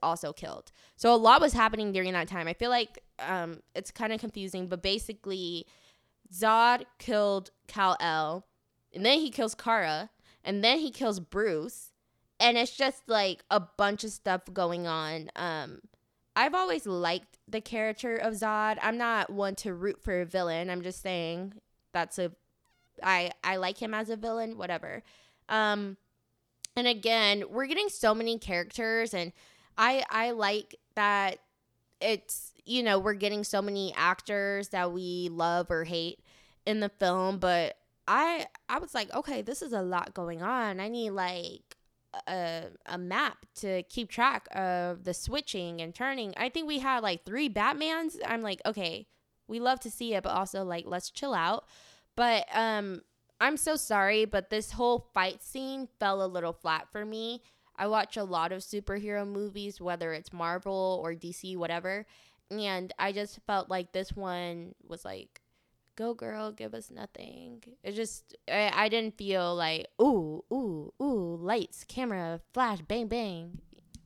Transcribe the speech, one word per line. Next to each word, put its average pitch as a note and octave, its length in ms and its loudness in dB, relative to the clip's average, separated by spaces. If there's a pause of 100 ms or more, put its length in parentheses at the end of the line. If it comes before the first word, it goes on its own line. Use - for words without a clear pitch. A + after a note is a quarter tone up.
also E3 320 0
killed. - 360 -10 (260)
So A#3 180 8
a - 20 10
lot A3+ 240 12
was D4+ 140 6
happening G#3+ 380 4
during F#3 200 0
that F3 160 0
time. F3 180 -4
I E3 60 -2
feel A#3 160 -2
like, A#3+ 340 0 (160)
um, E3+ 440 -4 (120)
it's F#3+ 160 -8
kinda A3 280 -2
confusing, F#3+ 500 -6
but F3+ 140 -4
basically F#3+ 840 -4 (640)
Zod A3+ 540 6 (140)
killed G3+ 520 2 (160)
Kal-El, E3+ 800 2 (460)
and F#3+ 140 0
then C#4+ 140 8
he D4 100 -2
kills A3 240 -2
Kara, G3 560 0 (340)
and G3+ 180 -2
then B3 160 8
he D#4 120 0
kills G#3+ 280 0
Bruce, F#3 760 -2 (460)
and A#3+ 200 6
it's A#3+ 180 0
just, C4+ 320 0
like, G3+ 420 2
a G3+ 100 6
bunch G3+ 440 0
of A3 60 -6
stuff F#3 320 -2 (100)
going F3 340 0
on. D#3+ 480 -4
Um, D#3 460 -6 (560)
I've C#4 180 4
always F4+ 320 0
liked F3 520 -2 (100)
the A3 120 -4
character A3 560 -2
of A3+ 180 0
Zod. G#3+ 460 0
I'm A3+ 160 2
not A#3 340 2
one G3 260 -2
to F#3+ 180 -6
root F#3 260 -2
for F3+ 200 0
a F3+ 40 0
villain. F3 460 -2
I'm F3+ 120 -4
just F#3 200 -8
saying F3+ 520 -4 (380)
that's E3+ 260 -2
a, F3 120 0 (720)
I, F3+ 300 4 (100)
I F#3+ 140 0
like G3+ 220 -2
him A3 140 -4
as G#3+ 160 -2
a A3+ 80 -4
villain, A3+ 400 -4
whatever. F3+ 460 -6 (460)
Um, G#3 480 2 (800)
and B3 100 2
again, A3 640 4
we're C4 160 0
getting F#4+ 220 0
so A3 260 4
many A3+ 240 -2
characters, A3+ 760 -2
and F3 180 -4 (440)
I, B3+ 340 4
I A3+ 200 0
like G#3+ 460 0 (180)
that G3+ 440 2 (600)
it's, - 520 -2 (120)
you A#3+ 200 0
know, G3 160 6
we're G#3 140 2
getting G#3 280 0
so G3+ 180 0
many G3 360 -2
actors G3 720 0
that F3+ 240 -2
we F3+ 400 -4
love E3+ 380 0
or E3 140 0
hate E3+ 360 -4 (440)
in G#3+ 140 0
the G#3 100 0
film, F#3 500 2
but F3 380 2 (300)
I, D4+ 400 2 (220)
I B3+ 100 0
was E4+ 160 -8
like, G#3+ 180 -4
Okay, C4+ 300 -4
this A#3 180 -6
is C4+ 120 -8
a G3+ 100 0
lot F3+ 320 -2
going E3+ 280 -6
on. G#3+ 360 -2
I G3+ 100 -4
need, A3+ 220 -4
like, F3+ 680 -4 (500)
a, E3+ 380 -4 (220)
a F3 120 -6
map F#3+ 480 -2 (100)
to F#3 280 -2
keep A#3 240 -6
track - 440 2
of F3+ 520 -2
the F3+ 100 -2
switching F3+ 640 -4
and E3 140 -8
turning. B3 420 -4
I B3 120 0
think D#4+ 180 -4
we D4 120 -2
had, C4 240 0
like, F#3 220 0
three C4 240 0
Batmans. D4+ 680 0 (100)
I'm A3+ 160 -2
like, G3+ 220 -4
"Okay, F#3 420 -4 (400)
we A#3 140 -6
love B3 200 2
to A3+ 100 -10
see A#3 240 -4
it, F#3+ 80 0
but G3+ 80 -2
also, F#3+ 340 -2
like, F3 220 -6
let's F3+ 240 -6
chill C#4 240 -4
out." F3+ 320 0 (500)
But, A#3 380 4
um, G#3 480 0 (380)
I'm C#4 160 4
so D#4 200 0
sorry, G#3 480 4
but G3+ 260 0
this G#3+ 220 -4
whole A#3+ 420 2
fight F#3 280 0
scene C4+ 460 -8 (120)
fell G3 240 2
a - 20 0
little E3+ 260 -2
flat D#3+ 380 -2
for G#3 140 -8
me. A3+ 380 -8 (340)
I G3 100 -2
watch G#3+ 300 0
a G#3 80 -2
lot F3 260 0
of F#3+ 120 -6
superhero G#3 640 -4
movies, G3+ 560 -6
whether F3 320 -4
it's D#3+ 200 -10
Marvel F#3 680 -2
or E3 120 -4
D E3+ 160 -10
C, F#3 240 -10
whatever. F3+ 520 -4 (440)
And F#3+ 480 -4
I G3 140 0
just G#3 340 -6
felt F#3+ 240 0
like F3+ 220 -4
this F#3+ 200 -4
one F3 720 -6
was - 220 -14
like, - 360 -14 (540)
"Go, A3+ 200 -4
girl, G#3+ 360 -8
give G#3+ 240 -10
us A3+ 160 -14
nothing." A#3+ 720 -16 (220)
It G3 80 -8
just, - 420 -8 (160)
I, G3+ 240 2
I G#3+ 140 4
didn't A3 280 0
feel F#3 380 0
like, D#3+ 320 -2 (160)
"Ooh, F3+ 400 4 (100)
ooh, G3 480 -4
ooh, F#3+ 400 0
lights, G3 440 -2
camera, F#3 560 -4 (120)
flash, A3+ 280 0
bang, A3 260 -4
bang." F#3 540 -6 (460)